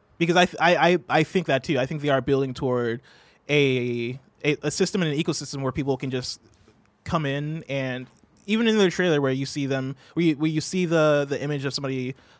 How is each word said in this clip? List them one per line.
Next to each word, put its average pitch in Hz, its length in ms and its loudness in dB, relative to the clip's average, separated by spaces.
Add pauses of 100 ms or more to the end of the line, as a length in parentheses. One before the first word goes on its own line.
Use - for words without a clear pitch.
(200)
because 170 160 2
I, 180 100 6
th-, - 160 -2
I, 170 140 6 (180)
I, 180 40 4 (120)
I 156 140 4
think 180 240 -2
that 135 160 0
too. 139 160 0
I 131 80 0
think 151 160 -8
they 143 60 0
are 135 120 4
building 135 320 0
toward 120 480 -2 (480)
a, 127 680 0 (260)
a, 147 160 0
a 147 100 -4
system 190 300 0
and 156 100 0
an 139 80 -2
ecosystem 143 440 -4
where 131 80 -2
people 135 260 -2
can 135 140 -6
just 127 280 -6 (680)
come 160 200 -2
in, 147 420 -4
and 131 380 -6 (400)
even 220 220 2
in 220 100 4
their 190 140 4
trailer 175 280 2
where 135 120 2
you 135 160 -2
see 143 180 -4
them, 131 300 -2 (180)
where 170 140 0
you, 156 80 4
where 156 160 0
you 156 100 -2
see 185 240 -2
the, 151 420 4
the 139 140 -2
image 143 240 -4
of 135 80 -4
somebody 131 400 -4 (260)